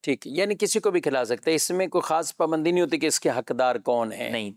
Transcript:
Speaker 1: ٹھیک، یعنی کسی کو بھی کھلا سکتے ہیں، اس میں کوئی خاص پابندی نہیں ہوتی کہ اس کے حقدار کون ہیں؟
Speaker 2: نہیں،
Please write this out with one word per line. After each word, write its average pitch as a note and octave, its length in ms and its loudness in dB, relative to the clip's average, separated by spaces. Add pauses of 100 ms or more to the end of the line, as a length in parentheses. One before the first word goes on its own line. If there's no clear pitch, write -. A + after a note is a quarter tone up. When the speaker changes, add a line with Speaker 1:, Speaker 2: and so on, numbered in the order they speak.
Speaker 1:
ٹھیک، - 260 -4
یعنی G3 320 0
کسی G#3 200 0
کو G#3 120 2
بھی F3+ 100 0
کھلا C3+ 240 0
سکتے A#2+ 260 0
ہیں، D#3+ 40 4
اس D3+ 160 0
میں F#3 160 0
کوئی B3 140 0
خاص - 360 -2
پابندی D#3+ 340 0
نہیں F3 120 4
ہوتی D#3+ 140 0
کہ C#3+ 80 -2
اس D3 140 0
کے D#3+ 100 0
حقدار B2 460 0
کون A#2 380 0
ہیں؟ A#2 160 -6
Speaker 2:
نہیں، A2 280 -4